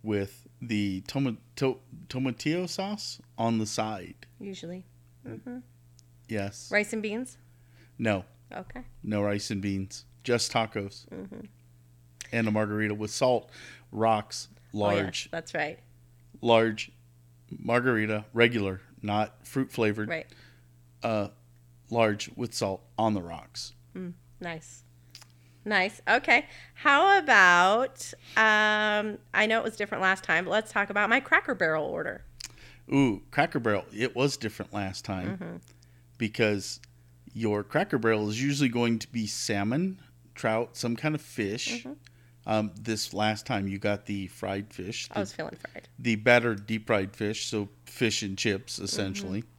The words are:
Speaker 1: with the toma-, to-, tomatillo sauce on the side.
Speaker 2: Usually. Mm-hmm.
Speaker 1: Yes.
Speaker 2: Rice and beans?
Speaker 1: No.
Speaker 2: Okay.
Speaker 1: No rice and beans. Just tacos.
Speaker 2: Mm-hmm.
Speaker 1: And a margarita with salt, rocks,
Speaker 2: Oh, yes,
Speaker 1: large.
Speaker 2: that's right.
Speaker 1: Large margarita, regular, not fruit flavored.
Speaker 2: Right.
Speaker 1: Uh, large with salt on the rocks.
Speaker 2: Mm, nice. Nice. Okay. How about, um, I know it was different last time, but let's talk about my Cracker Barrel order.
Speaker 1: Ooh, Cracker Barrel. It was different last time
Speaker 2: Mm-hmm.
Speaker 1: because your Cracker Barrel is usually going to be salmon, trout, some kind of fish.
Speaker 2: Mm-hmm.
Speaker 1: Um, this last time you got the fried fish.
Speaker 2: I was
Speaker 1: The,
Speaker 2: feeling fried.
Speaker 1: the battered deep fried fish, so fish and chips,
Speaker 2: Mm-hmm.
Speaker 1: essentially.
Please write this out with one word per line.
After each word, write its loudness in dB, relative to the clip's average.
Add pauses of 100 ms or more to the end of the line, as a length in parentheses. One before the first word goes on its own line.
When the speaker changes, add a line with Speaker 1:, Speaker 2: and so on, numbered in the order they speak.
Speaker 1:
with -4 (140)
the -2
toma-, -2 (200)
to-, 0 (280)
tomatillo -4
sauce -8 (160)
on 2
the 0
side. -6 (140)
Speaker 2:
Usually. -12 (420)
Mm-hmm. -12 (720)
Speaker 1:
Yes. -6
Speaker 2:
Rice 0
and -4
beans? -8 (600)
Speaker 1:
No. 0 (280)
Speaker 2:
Okay. -14 (220)
Speaker 1:
No -2
rice -2
and -4
beans. -6 (180)
Just 0
tacos. -4
Speaker 2:
Mm-hmm. -14 (880)
Speaker 1:
And 0
a 0
margarita 0
with -6
salt, 2 (420)
rocks, 0 (260)
Speaker 2:
Oh, 2
yes, 2
Speaker 1:
large. -6
Speaker 2:
that's -10
right. -4 (600)
Speaker 1:
Large 4 (680)
margarita, 2
regular, 4 (200)
not -2
fruit -2
flavored. 0
Speaker 2:
Right. -6 (760)
Speaker 1:
Uh, 0 (600)
large 2
with -6
salt -2 (140)
on 4
the -2
rocks. -14 (220)
Speaker 2:
Mm, -10 (260)
nice. -12 (840)
Nice. 2
Okay. 4 (300)
How 6
about, 6 (240)
um, 4 (160)
I 4
know 2
it 0
was -4
different -4
last 2
time, 2
but -4
let's 0
talk 0
about 2
my 4
Cracker 2
Barrel 0
order. -6 (720)
Speaker 1:
Ooh, 4
Cracker 0
Barrel. 0
It -2
was 2
different -8
last -6
time -4
Speaker 2:
Mm-hmm. -12 (640)
Speaker 1:
because 0 (540)
your 0
Cracker -2
Barrel 2
is -4
usually 2
going 2
to -10
be -4
salmon, -2 (360)
trout, -2
some -4
kind -2
of -6
fish. -4
Speaker 2:
Mm-hmm. -14 (540)
Speaker 1:
Um, 0 (100)
this -4
last 0
time -2
you -4
got -4
the -6
fried -8
fish. -10
Speaker 2:
I -4
was -4
Speaker 1:
The, -14
Speaker 2:
feeling -10 (140)
fried. -18 (120)
Speaker 1:
the 2
battered 4
deep -4
fried 0
fish, -4
so -2 (160)
fish 0
and -4
chips, -2
Speaker 2:
Mm-hmm. -8
Speaker 1:
essentially. -4 (160)